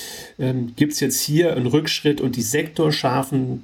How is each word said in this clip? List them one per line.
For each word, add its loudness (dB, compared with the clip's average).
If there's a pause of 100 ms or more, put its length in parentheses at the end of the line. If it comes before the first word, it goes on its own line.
(400)
ähm, -2
gibt's 2
jetzt 0
hier 2
einen 0
Rückschritt 2
und 0
die 0
sektorscharfen, 0